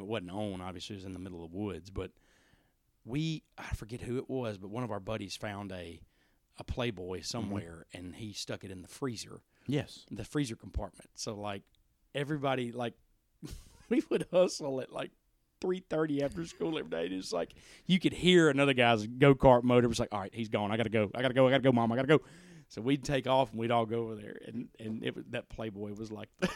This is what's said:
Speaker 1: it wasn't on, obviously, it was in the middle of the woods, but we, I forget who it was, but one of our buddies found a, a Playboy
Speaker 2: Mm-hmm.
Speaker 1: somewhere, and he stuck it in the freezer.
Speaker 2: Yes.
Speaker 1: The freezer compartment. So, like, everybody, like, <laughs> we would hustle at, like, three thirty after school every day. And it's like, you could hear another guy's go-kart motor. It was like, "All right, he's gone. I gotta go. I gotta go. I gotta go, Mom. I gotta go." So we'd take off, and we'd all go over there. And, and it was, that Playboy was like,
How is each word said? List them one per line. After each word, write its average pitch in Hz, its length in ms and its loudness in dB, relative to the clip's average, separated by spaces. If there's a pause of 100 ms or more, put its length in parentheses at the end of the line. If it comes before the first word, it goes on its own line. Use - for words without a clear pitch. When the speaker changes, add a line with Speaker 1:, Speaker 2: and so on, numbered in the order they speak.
Speaker 1:
it 95 40 -12
wasn't 101 260 -6
on, 98 300 -6
obviously, 90 340 -10
it 95 40 -12
was 92 60 -14
in 95 80 -12
the 92 60 -12
middle 90 240 -12
of 82 80 -14
the 87 60 -12
woods, 95 320 -8
but 95 220 -12 (920)
we, 156 380 -4 (140)
I - 60 -14 (120)
forget 117 260 -10
who 120 160 -6
it - 120 -8
was, 120 280 -6
but 95 120 -14
one 117 140 -8
of 113 80 -6
our 101 80 -6
buddies 104 360 -8
found 101 360 -8
a, 85 300 -12 (560)
a - 60 -12
Playboy 92 560 -4
Speaker 2:
Mm-hmm. 78 40 -12
Speaker 1:
somewhere, 98 680 -6
and 90 220 -12
he 104 180 -12
stuck - 300 -10
it 98 80 -12
in 92 100 -14
the 82 60 -18
freezer. - 540 -8 (260)
Speaker 2:
Yes. - 440 -4
Speaker 1:
The 104 120 -8
freezer 127 320 -4
compartment. - 600 -10
So, 113 200 -10
like, 101 280 -8 (520)
everybody, 135 560 -2
like, 117 220 -6 (480)
<laughs> - 480 -14
we 254 200 2
would 196 220 0
hustle 160 500 2
at, - 100 -12
like, - 200 -6 (500)
three 185 180 0 (100)
thirty 156 320 0
after 151 240 -4
school 165 320 -4
every 80 120 -8
day. 82 160 -2
And 92 100 -4
it's - 160 -8
like, 85 220 -4 (320)
you 180 120 4
could 147 140 0
hear 170 380 6
another 139 240 4
guy's 117 340 4
go-kart 131 560 8
motor. 120 220 6
It - 20 4
was 113 120 -2
like, 120 120 -4
"All 104 80 -4
right, 98 140 -8
he's 110 160 -6
gone. 104 240 -2
I 113 40 0
gotta 113 120 0
go. 104 260 2
I 120 60 -4
gotta 127 120 0
go. 131 140 8
I 127 40 6
gotta 131 120 6
go, 135 80 8
Mom. 117 200 6
I 117 40 2
gotta 131 140 2
go." 156 100 8 (480)
So - 140 -12
we'd 131 240 0
take 135 220 -2
off, 131 240 4
and 110 80 -6
we'd 117 120 0
all 117 140 4
go 117 180 -2
over 110 120 -8
there. 104 300 -14
And, 117 220 -10 (100)
and 113 280 -8
it 127 100 -4
was, 123 140 -10
that 117 180 -8
Playboy 104 460 -10
was 110 180 -12
like, 104 160 -14 (280)